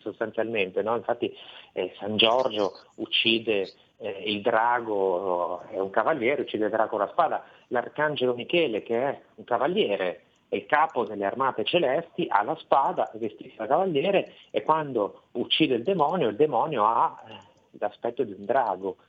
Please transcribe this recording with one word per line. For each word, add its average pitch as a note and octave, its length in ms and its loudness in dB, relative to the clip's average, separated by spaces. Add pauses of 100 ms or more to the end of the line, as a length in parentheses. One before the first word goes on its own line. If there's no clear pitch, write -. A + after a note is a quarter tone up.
sostanzialmente, G#2+ 840 -2
no? A2+ 140 0
Infatti, A#2 360 -2 (400)
eh, F#2 260 -4
San G#2+ 180 -4
Giorgio A2 560 2 (240)
uccide, A2+ 760 0 (260)
eh, G2+ 280 -8
il G#2 160 -2
drago, G2 1300 0
è F#2+ 100 -8
un G2 120 -2
cavaliere, B2 520 0
uccide G#2+ 240 -2
il G2 40 -2
drago G#2+ 200 0
con G#2+ 100 -2
la G2 100 0
spada. C3 340 0 (240)
L'arcangelo B2+ 680 0
Michele, A#2+ 480 0
che A#2 140 -2
è B2+ 240 -2 (160)
un G#2 80 -16
cavaliere, A#2 800 0 (260)
è G#2 80 -2
il G2 100 -6
capo D3 380 2
delle G2+ 200 -4
armate A#2 400 0
celesti, E3 640 0
ha G#2 140 2
la D3 180 -4
spada, D3 500 2
è A2 80 -12
vestito - 400 -10
da A2 80 -6
cavaliere, E3+ 680 2 (160)
e - 120 -2
quando C#3 720 0
uccide C3 420 2
il A2+ 80 0
demonio, E3 460 2
il G2+ 80 -2
demonio C3+ 480 2
ha, A#2 440 2
eh, - 260 -20 (240)
l'aspetto A#2 460 -4
di G#2 120 -8
un G2+ 80 -14
drago. G2+ 520 0 (120)